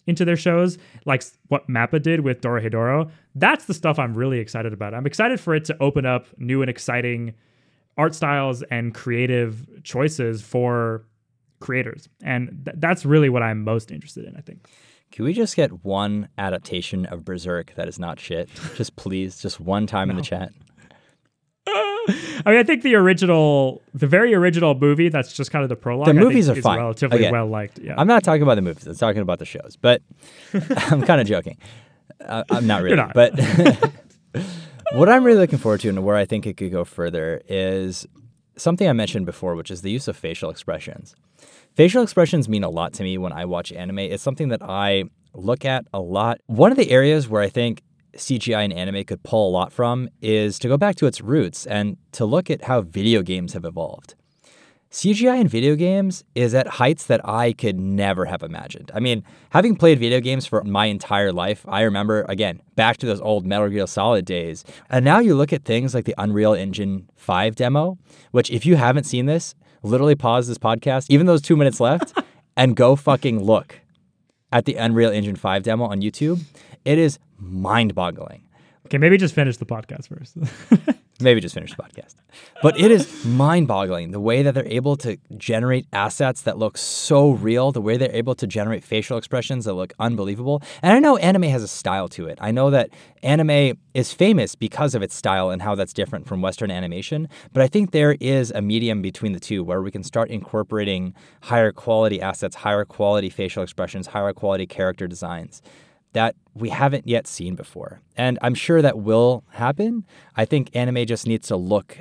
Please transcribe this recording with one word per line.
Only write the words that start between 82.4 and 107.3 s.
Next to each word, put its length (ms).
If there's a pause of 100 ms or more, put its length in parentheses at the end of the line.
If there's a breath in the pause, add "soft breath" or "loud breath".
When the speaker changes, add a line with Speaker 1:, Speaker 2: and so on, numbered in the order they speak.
Speaker 2:
But 160
it 100
is 360
mind-boggling 840
the 100
way 220
that 140
they're 120
able 300
to 200 (200)
generate 560
assets 480
that 160
look 220
so 520
real, 400
the 100
way 160
they're 180
able 180
to 140
generate 360
facial 360
expressions 460
that 80
look 260
unbelievable. 640 (180 loud breath)
And 120
I 60
know 180
anime 260
has 180
a 60
style 420
to 180
it. 140
I 80
know 220
that 180 (320 loud breath)
anime 560 (160)
is 200
famous 420
because 400
of 80
its 100
style 380
and 100
how 140
that's 180
different 340
from 140
Western 300
animation. 580 (240 loud breath)
But 80
I 60
think 240
there 280
is 320
a 120
medium 400
between 300
the 60
two 240
where 200
we 80
can 120
start 280
incorporating 800 (300 soft breath)
higher 280
quality 480
assets, 360
higher 300
quality 440
facial 320
expressions, 460
higher 260
quality 320
character 420
designs 540 (520 soft breath)
that 220 (180)
we 140
haven't 400
yet 180
seen 300